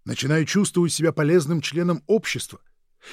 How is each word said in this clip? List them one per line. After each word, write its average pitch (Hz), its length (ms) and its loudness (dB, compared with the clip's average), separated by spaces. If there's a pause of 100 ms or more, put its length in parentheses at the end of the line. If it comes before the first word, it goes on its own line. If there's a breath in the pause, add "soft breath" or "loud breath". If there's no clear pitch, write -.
Начинаю 147 420 0
чувствовать 175 480 0
себя 156 180 0
полезным 156 500 2
членом 170 460 -2
общества. - 540 -2 (520 loud breath)